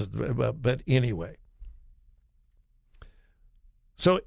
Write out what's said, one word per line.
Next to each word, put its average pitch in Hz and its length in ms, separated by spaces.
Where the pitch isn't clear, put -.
but, 117 540
but 127 240
anyway. 117 520
So 185 320